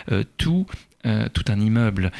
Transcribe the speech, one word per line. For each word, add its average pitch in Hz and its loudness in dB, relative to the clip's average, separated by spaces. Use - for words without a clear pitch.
euh, 95 2
tout, 180 0
euh, 110 0
tout - -2
un 104 0
immeuble 107 2